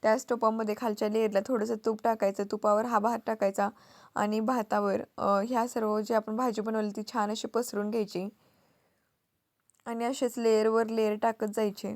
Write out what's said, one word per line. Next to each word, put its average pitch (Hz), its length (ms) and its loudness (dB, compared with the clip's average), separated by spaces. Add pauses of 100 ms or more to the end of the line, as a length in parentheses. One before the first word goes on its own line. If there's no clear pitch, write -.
त्याच 233 280 2
टोपामध्ये 220 480 0
खालच्या 214 320 -2
लेयरला 214 360 2
थोडंसं 233 300 0 (100)
तूप 220 180 0
टाकायचं, 208 480 0
तुपावर 214 340 2
हा 233 140 2
भात 226 280 0
टाकायचा 202 420 0 (460)
आणि 214 240 0
भातावर, 214 640 0 (160)
अ, 202 320 2
ह्या 247 180 0
सर्व 214 340 0
जे 214 120 -2
आपण 220 220 0
भाजी 226 260 0
बनवली 214 280 -2
ती 208 120 -8 (120)
छान 208 160 0
अशी 220 180 -6
पसरून 214 440 -2
घ्यायची 202 380 -4 (1600)
आणि 233 200 -4
असेच 247 340 -2
लेयरवर 220 480 4
लेयर 220 340 0
टाकत 226 340 0
जायचे. 208 400 -2